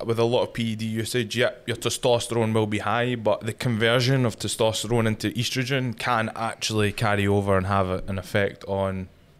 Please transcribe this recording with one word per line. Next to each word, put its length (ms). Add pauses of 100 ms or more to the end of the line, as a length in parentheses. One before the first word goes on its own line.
with 160
a 40
lot 180
of 100
P 200
E 40
D 100
usage, 500
yep, 300
your 100
testosterone 760
will 140
be 100
high, 380
but 280
the 80
conversion 720
of 140
testosterone 680
into 240
estrogen 680
can 380
actually 560
carry 340
over 300
and 100
have 220
a, 180
an 120
effect 500
on, 400 (320)